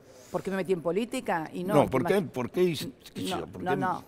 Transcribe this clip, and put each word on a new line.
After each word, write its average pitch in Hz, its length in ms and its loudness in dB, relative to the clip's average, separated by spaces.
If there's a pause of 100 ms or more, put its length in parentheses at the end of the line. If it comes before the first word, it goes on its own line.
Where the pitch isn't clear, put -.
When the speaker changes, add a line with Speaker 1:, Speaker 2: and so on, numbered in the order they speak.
(320)
Speaker 1:
¿Por - 100 -2
qué 190 100 -4
me 196 60 -2
metí 190 160 0
en 170 80 -2
política? 185 720 -2
Y 180 120 -6
no, 196 80 0
Speaker 2:
No, 147 80 8
Speaker 1:
es 120 60 6
que 90 40 -2
Speaker 2:
¿por 131 140 2
qué? 156 160 4
Speaker 1:
imag- 139 80 -4
Speaker 2:
¿Por 120 220 -4
qué 180 120 4
hice, 170 280 0 (220)
qué - 80 -8
sé 180 80 -4
Speaker 1:
No, 180 100 -4
Speaker 2:
yo, 156 80 -8
por - 160 -12
Speaker 1:
no, 180 80 0
Speaker 2:
qué? 180 60 2
Speaker 1:
no, 185 300 -2